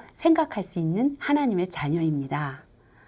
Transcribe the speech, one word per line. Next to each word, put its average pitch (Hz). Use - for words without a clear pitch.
생각할 311
수 -
있는 208
하나님의 240
자녀입니다. 147